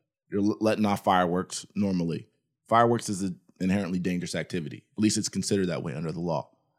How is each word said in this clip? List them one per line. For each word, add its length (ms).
you're 100
l-, 180
letting 260
off 180
fireworks 600
normally. 520
Fireworks 420
is 120
an 180
inherently 400
dangerous 340
activity. 500
At 60
least 140
it's 120
considered 380
that 160
way 100
under 180
the 100
law. 280